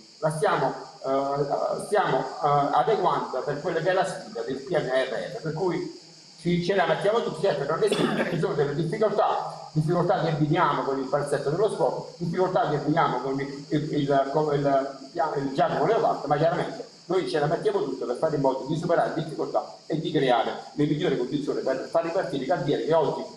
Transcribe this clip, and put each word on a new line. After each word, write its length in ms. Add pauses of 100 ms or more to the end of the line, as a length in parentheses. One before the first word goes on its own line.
(200)
la 100
stiamo, 380
eh, 1200
stiamo, 320
eh, 40 (480)
adeguando 720
per 180
quella 180
che 100
è 40
la 120
sfida 380
del 140
P 120
N 160
R 520
R, 40
per 120
cui 460 (400)
ci, 240
ce 120
la 100
mettiamo 380
tutti, 180
certo 280
non 120
è 100
semplice, 380
ci 100
sono 140
delle 220
difficoltà, 960
difficoltà 500
che 160
viviamo 460
con 160
il 80
palazzetto 420
dello 220
sport, 460
difficoltà 520
che 160
viviamo 360
con 180
il, 300
il, 240
il, 380
con 220
il, 460 (120)
il 420
Giacomo 340
Leopardo, 400
ma 100
chiaramente 560 (140)
noi 220
ce 100
la 60
mettiamo 380
tutta 220
per 100
fare 200
in 60
modo 260
di 100
superare 360
le 100
difficoltà 520 (100)
e 140
di 120
creare 420 (200)
le 120
migliori 320
condizioni 440
per 280
far 140
ripartire 400
i 40
cantieri 380
che 80
oggi 300 (140)